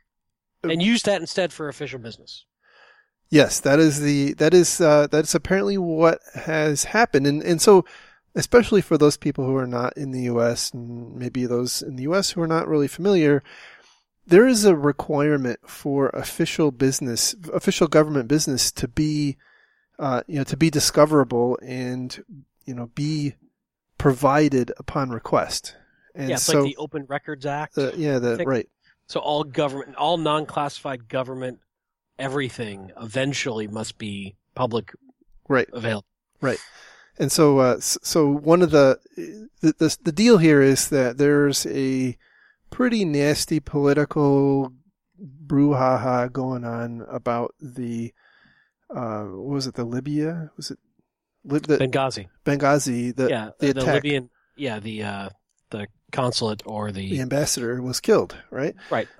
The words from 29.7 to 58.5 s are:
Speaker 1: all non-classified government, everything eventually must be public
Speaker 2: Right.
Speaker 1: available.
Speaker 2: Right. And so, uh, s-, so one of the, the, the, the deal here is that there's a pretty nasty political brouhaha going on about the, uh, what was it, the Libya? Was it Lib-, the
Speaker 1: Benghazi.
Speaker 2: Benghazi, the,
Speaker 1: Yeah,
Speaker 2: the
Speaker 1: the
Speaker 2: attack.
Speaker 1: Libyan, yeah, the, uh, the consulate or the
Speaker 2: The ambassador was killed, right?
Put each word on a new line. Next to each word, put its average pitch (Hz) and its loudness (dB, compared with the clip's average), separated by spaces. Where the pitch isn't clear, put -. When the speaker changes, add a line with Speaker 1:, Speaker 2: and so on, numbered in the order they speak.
Speaker 1:
all 156 0
non-classified 147 -4
government, 127 -8
everything 120 -8
eventually 117 -4
must 110 -10
be 101 -12
public 117 -4
Speaker 2:
Right. - 2
Speaker 1:
available. 233 -6
Speaker 2:
Right. 127 -2
And 139 -2
so, 147 4
uh, 127 4
s-, - -6
so 156 2
one 147 4
of 165 2
the, 139 6
the, 202 -4
the, 156 0
the 170 -2
deal 214 6
here 156 6
is 135 4
that 127 0
there's 143 2
a 131 -4
pretty 240 0
nasty 147 0
political 139 2
brouhaha 131 2
going 131 -6
on 117 -8
about 117 -4
the, 117 -10
uh, 110 -8
what 101 -10
was 135 -6
it, 120 -10
the 123 -6
Libya? 147 -6
Was - -14
it - -16
Lib-, 143 -4
the 147 2
Speaker 1:
Benghazi. 135 -4
Speaker 2:
Benghazi, 139 0
the, 131 0
Speaker 1:
Yeah, 110 -4
Speaker 2:
the 139 2
Speaker 1:
the 131 -4
Speaker 2:
attack. 127 0
Speaker 1:
Libyan, 139 -4
yeah, 120 -8
the, 107 -10
uh, 101 -10
the 104 -10
consulate 120 -4
or 104 -8
the 98 -8
Speaker 2:
The 135 -4
ambassador 127 -4
was 127 -8
killed, 156 0
right? 147 -6